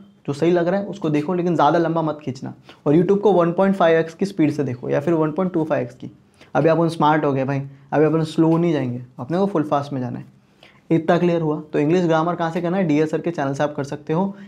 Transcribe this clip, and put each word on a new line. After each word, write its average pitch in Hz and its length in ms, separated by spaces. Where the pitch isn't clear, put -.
जो 143 60
सही 165 180
लग 170 160
रहा 190 120
है 202 80
उसको 165 220
देखो, 147 240
लेकिन 175 220
ज़्यादा 151 240
लंबा 165 220
मत 151 220
खींचना। 127 300
और 147 100
YouTube 185 240
को 202 140
वन 170 180
पॉइंट 190 240
फ़ाइव 165 240
एक्स 160 140
की - 120
स्पीड 156 260
से 143 120
देखो 131 260
या 143 100
फिर 156 160
वन 156 160
पॉइंट 185 220
टू 160 100
फ़ाइव 135 200
एक्स 123 120
की। 123 160
अभी 160 140
अपन 160 200
स्मार्ट 156 360
हो 143 80
गए 135 100
भाई, 139 180
अभी 147 120
अपन 160 200
स्लो 160 320
नहीं 170 160
जाएंगे, 127 280
अपने 131 180
को 196 100
फुल 180 180
फास्ट 143 280
में 131 80
जाना 123 180
है। - 160
इतना 165 280
क्लियर 170 240
हुआ? 151 220
तो - 160
इंग्लिश 165 260
ग्रामर 165 300
कहाँ 165 160
से 175 100
करना 175 160
है, 196 60
डीआर 151 240
सर 156 140
के 170 100
चैनल 143 220
से 139 100
आप 147 120
कर 143 80
सकते 143 300
हो। 196 220